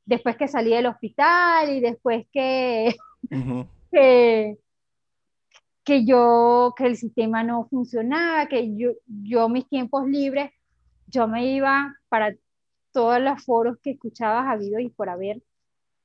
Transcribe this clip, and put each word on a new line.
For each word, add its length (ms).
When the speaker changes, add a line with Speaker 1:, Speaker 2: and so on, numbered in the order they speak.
Speaker 1:
después 320
que 120
salí 220
del 160
hospital 840
y 100
después 520
que, 640
<laughs> 180
Speaker 2:
Ujú. 360
Speaker 1:
que, 680
que 200
yo, 720
que 100
el 100
sistema 460
no 260
funcionaba, 800
que 300
yo, 140
yo 420
mis 200
tiempos 380
libres, 440
yo 200
me 200
iba 480
para 260
todos 280
los 240
foros 380
que 100
escuchabas 560
habido 320
y 100
por 180
haber 340